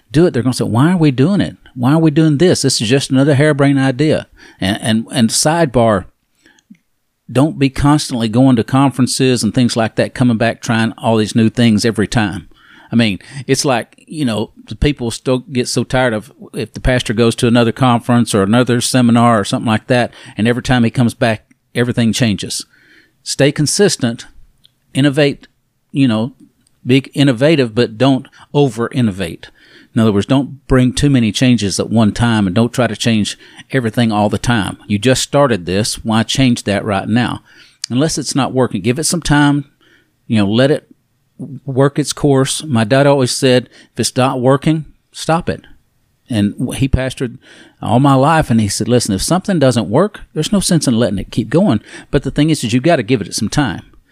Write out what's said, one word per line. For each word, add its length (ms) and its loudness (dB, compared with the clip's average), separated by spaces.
do 140 4
it. 60 0
They're 100 -2
gonna 100 0
say, 120 -4
"Why 280 2
are 60 0
we 120 4
doing 300 2
it? 160 -4
Why 180 0
are 60 4
we 120 4
doing 260 2
this? 260 2
This 200 0
is 60 -2
just 220 0
another 240 2
harebrained 440 2
idea." 480 0
And, 220 -2
and, 280 -2
and 200 0
sidebar, 720 0
don't 260 0
be 120 0
constantly 580 0
going 280 4
to 60 2
conferences 800 0
and 120 -2
things 200 0
like 220 -4
that, 180 -2
coming 220 2
back 240 -2
trying 380 -2
all 180 0
these 180 0
new 140 4
things 380 2
every 200 0
time. 420 -4
I 60 0
mean, 220 0
it's 180 0
like, 420 -4
you 180 -8
know, 280 -4
the 80 -12
people 340 -2
still 280 -4
get 300 -6
so 160 -2
tired 280 0
of 200 -8
if 180 -10
the 80 -14
pastor 340 -2
goes 220 2
to 100 0
another 260 2
conference 600 0
or 80 2
another 380 2
seminar 600 2
or 40 -2
something 220 -6
like 220 -2
that, 240 0
and 100 0
every 160 0
time 220 2
he 60 2
comes 240 0
back, 360 -4
everything 380 0
changes. 520 -4
Stay 280 0
consistent, 760 -2
innovate, 540 0
you 160 0
know, 280 -2
be 120 4
innovative, 600 0
but 240 -2
don't 300 0
over-innovate. 960 -2
In 60 0
other 120 2
words, 140 0
don't 400 -2
bring 260 2
too 180 0
many 220 2
changes 480 0
at 100 -6
one 220 2
time, 340 0
and 80 -2
don't 180 0
try 140 0
to 80 -4
change 440 -2
everything 420 0
all 160 2
the 100 -4
time. 480 -2
You 120 0
just 240 0
started 440 0
this. 380 -4
Why 180 0
change 420 0
that 200 -2
right 240 -4
now? 340 -2
Unless 300 -2
it's 160 -6
not 180 -2
working, 300 -2
give 160 -2
it 60 -4
some 180 -4
time, 500 0
you 120 -2
know, 80 2
let 240 2
it 180 -4
work 340 0
its 140 -2
course. 500 0
My 220 -2
dad 220 2
always 240 2
said, 380 0
"If 60 -6
it's 160 -6
not 240 0
working, 440 0
stop 360 -4
it." 140 -6
And 460 -2
he 140 0
pastored 500 -4
all 200 2
my 140 4
life, 360 2
and 100 2
he 80 0
said, 200 -6
"Listen, 260 2
if 80 -4
something 360 -2
doesn't 300 2
work, 320 0
there's 180 -4
no 80 2
sense 280 0
in 100 2
letting 200 0
it 120 -10
keep 180 -6
going." 320 2
But 120 0
the 80 -6
thing 200 0
is, 140 -2
is 80 -4
you've 100 2
gotta 200 2
give 180 0
it 140 -10
some 140 -4
time, 340 -2